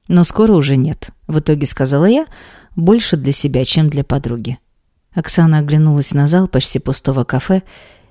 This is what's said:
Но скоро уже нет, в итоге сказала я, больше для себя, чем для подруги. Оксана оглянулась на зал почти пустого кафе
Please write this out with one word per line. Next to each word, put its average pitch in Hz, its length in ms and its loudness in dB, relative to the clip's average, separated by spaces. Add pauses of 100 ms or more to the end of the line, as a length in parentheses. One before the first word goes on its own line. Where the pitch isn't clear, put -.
Но 175 140 4
скоро 220 300 2
уже 139 240 2
нет, 135 340 -2 (160)
в 156 120 -4
итоге 151 280 -2
сказала 139 380 0
я, 262 220 2 (500)
больше 190 400 2
для 139 160 -2
себя, 131 320 -2
чем 156 240 0
для 143 160 -2
подруги. 120 540 -6 (560)
Оксана 160 440 2
оглянулась 147 540 2
на 143 160 2
зал 180 180 2
почти - 320 -2
пустого 131 460 -2
кафе 190 380 -2 (480)